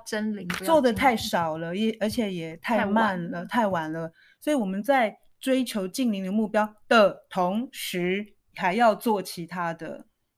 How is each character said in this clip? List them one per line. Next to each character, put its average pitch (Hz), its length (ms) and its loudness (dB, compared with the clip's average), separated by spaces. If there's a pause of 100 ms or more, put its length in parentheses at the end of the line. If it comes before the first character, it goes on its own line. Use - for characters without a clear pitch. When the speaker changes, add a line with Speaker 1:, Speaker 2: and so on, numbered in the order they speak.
Speaker 1:
真 214 300 -4
邻， 190 120 -10
Speaker 2:
就 175 100 -6
是 - 80 -8
做 320 160 6
得 254 100 4
太 233 240 4
少 165 420 -2
了， 165 140 -6
Speaker 1:
不 180 40 -4
要 202 60 -2
近 - 20 0
邻。 220 100 2
Speaker 2:
也， - 60 -8
而 208 100 0
且 214 240 -2
也 160 240 -8
太 226 280 0
慢 202 440 2
了， 180 160 -8
Speaker 1:
太 220 220 0
晚 165 240 -2
了。 160 80 -6
Speaker 2:
太 165 80 -6
晚 - 20 -8
了。 - 20 -20 (280)
所 - 120 -2
以 302 40 2
我 233 100 0
们 190 160 -4
在 233 360 2 (220)
追 262 240 0
求 208 240 -4
近 240 240 -2
邻 190 120 -4
的 185 80 -4
目 214 160 0
标 214 280 0 (120)
的 208 420 6
同 196 420 -2
时， 185 640 -4 (220)
还 175 180 0
要 220 220 4
做 208 260 -2
其 175 240 -10
他 170 280 -6
的。 160 340 -12 (300)